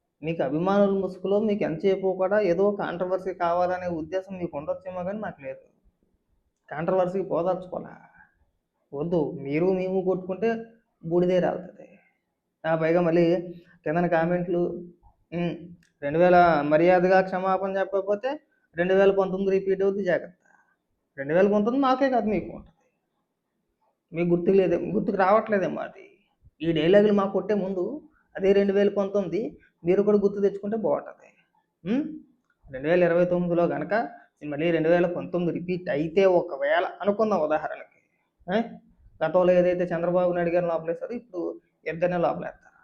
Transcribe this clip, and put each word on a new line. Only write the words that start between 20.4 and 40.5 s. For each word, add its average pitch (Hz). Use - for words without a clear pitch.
రెండు 139
వేల 185
పంతొమ్మిది 208
మాకే 262
కాదు 226
మీకు 202
ఉంటుంది. -
మీకు 170
గుర్తుకు 175
లేదే, 175
గుర్తుకు 196
రావట్లేదేమో 190
అది. -
ఈ 165
డైలాగులు 190
మాకు 196
కొట్టే 196
ముందు 196
అదే 190
రెండు 196
వేల 202
పంతొమ్మిది 202
మీరు 190
కూడా 208
గుర్తు 202
తెచ్చుకుంటే 202
బాగుంటుంది. -
ఉమ్? 247
రెండు 131
వేల 175
ఇరవై 175
తొమ్మిదిలో 175
కనుక 147
మళ్ళీ 147
రెండు 160
వేల 175
పంతొమ్మిది 170
రిపీట్ 175
అయితే 160
ఒకవేళ 165
అనుకుందాం 202
ఉదాహరణకి, 151
ఏ? 226
గతంలో 180
ఏదైతే 180
చంద్రబాబు 175
నాయుడు 175